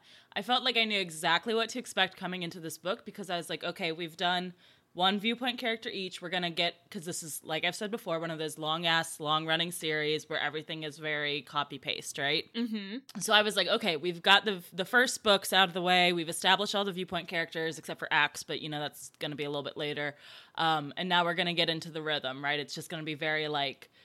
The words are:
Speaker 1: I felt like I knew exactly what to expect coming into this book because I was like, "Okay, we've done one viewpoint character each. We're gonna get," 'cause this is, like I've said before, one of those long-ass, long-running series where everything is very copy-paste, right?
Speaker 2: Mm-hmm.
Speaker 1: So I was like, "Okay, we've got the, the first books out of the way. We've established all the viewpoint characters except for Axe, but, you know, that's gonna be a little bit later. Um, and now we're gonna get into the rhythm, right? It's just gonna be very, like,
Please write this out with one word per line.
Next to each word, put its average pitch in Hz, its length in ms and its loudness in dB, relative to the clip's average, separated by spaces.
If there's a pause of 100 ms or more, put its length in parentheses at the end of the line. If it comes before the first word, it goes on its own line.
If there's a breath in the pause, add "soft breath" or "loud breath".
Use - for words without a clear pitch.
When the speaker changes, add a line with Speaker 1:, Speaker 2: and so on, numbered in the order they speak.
(340 loud breath)
Speaker 1:
I - 80 -2
felt 233 220 0
like 247 140 2
I 226 80 4
knew 214 140 0
exactly 170 540 2
what 226 160 2
to 254 100 -6
expect 190 360 0
coming 180 280 -6
into 170 180 -8
this 160 160 -8
book - 280 -4
because 196 240 -12
I 180 80 -2
was 170 120 -6
like, 160 140 -6
"Okay, 175 300 -4
we've 165 240 -8
done 180 360 0 (380 soft breath)
one 190 280 2
viewpoint 233 380 -2
character 233 320 -4
each. 190 320 -8
We're 175 60 -8
gonna 180 220 -2
get," 170 260 0 (160)
'cause 175 140 -10
this 170 180 -6
is, 156 220 -10
like 156 180 -2
I've 175 140 0
said 214 140 -6
before, 175 280 -4
one 165 100 -6
of 160 100 -6
those 156 180 -6
long-ass, 165 640 0
long-running 160 500 2
series 151 560 0
where 156 120 -4
everything 156 440 -4
is 151 140 -8
very 147 460 -2
copy-paste, - 720 -6
right? 151 360 0
Speaker 2:
Mm-hmm. 214 440 -4 (240)
Speaker 1:
So 220 100 0
I 214 100 10
was 208 140 2
like, 185 140 2
"Okay, 208 260 2
we've 170 260 -2
got 196 220 8
the, 196 180 0 (120)
the 180 120 -2
first 254 380 4
books 196 300 4
out 190 160 8
of 175 40 -10
the 185 80 -2
way. 180 300 6
We've 170 160 0
established 185 480 2
all 202 80 2
the 202 80 -2
viewpoint 180 380 -4
characters 165 500 -2
except 160 200 -10
for - 120 -6
Axe, 147 320 4
but, 151 160 -6
you 151 80 -10
know, 151 140 -6
that's - 380 -10
gonna 151 180 -6
be 151 80 -4
a 143 40 -4
little 147 140 -4
bit - 140 -8
later. 147 400 -4 (380 loud breath)
Um, 156 420 2
and 180 100 -2
now 175 160 4
we're 170 120 2
gonna 175 180 0
get 165 160 2
into 160 200 -4
the 160 120 -8
rhythm, 143 420 -4
right? 147 160 0
It's 139 160 -8
just 156 140 -10
gonna 160 140 -8
be 156 120 -4
very, 151 320 -2
like, 143 420 -4 (160 soft breath)